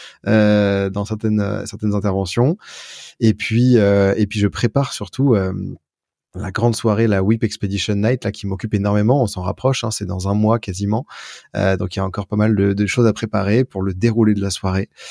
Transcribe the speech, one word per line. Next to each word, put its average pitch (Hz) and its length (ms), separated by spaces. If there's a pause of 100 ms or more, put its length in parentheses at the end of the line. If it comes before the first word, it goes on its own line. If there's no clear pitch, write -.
(280)
euh, 104 600
dans 101 140
certaines, 107 220
euh, 104 400
certaines 104 300
interventions. 101 600 (640)
Et 113 140
puis, 120 460
euh, 101 360
et 104 120
puis 107 120
je 101 80
prépare 123 460
surtout, 131 400
euh, 95 180 (840)
la 90 160
grande 113 240
soirée, 110 320
la 98 160
Whip 113 200
Expedition 101 520
Night, 110 300
là, 104 60
qui - 140
m'occupe 98 300
énormément. 104 480
On - 20
s'en 92 160
rapproche, 95 420
hein, 110 60
c'est 104 160
dans 92 220
un 101 80
mois 107 240
quasiment. 101 480 (480)
Euh, 98 220
donc, 95 180
il - 40
y - 20
a 95 40
encore 98 220
pas - 80
mal 107 200
de, 98 180
de 104 120
choses 117 220
à 107 60
préparer 107 520
pour 98 160
le 95 140
déroulé 107 400
de 98 60
la 98 100
soirée. 95 360 (240)